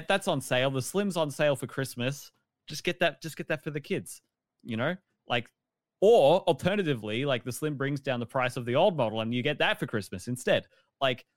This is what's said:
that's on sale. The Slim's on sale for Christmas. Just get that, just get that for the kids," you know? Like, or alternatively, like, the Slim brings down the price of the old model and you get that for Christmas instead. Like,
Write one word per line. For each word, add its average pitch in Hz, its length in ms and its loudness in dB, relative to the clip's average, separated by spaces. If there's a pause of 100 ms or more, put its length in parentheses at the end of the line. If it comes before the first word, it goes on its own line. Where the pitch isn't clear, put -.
that's 196 180 2
on 156 140 0
sale. 131 300 2
The 135 120 -2
Slim's 196 340 -2
on 156 140 0
sale 147 240 2
for 131 120 -8
Christmas. 131 640 -6 (360)
Just 151 140 -10
get 175 180 -4
that, 165 220 0
just 160 140 -12
get 165 120 -12
that 156 140 -2
for 160 80 -6
the 147 100 -6
kids," 143 420 -8 (420)
you 117 120 -6
know? 147 200 -2 (320)
Like, 123 220 -2 (500)
or 185 400 8
alternatively, 143 840 0
like, 131 200 0
the 127 80 -6
Slim 151 240 -4
brings 139 240 -2
down 123 200 -2
the 117 60 -6
price 127 300 -2
of 123 80 -6
the 120 100 -2
old 170 220 4
model 113 240 0
and 113 140 -2
you 123 80 -2
get 147 160 -2
that 196 200 0
for 156 80 -4
Christmas 101 420 -6
instead. 127 380 0 (340)
Like, 131 240 -2 (120)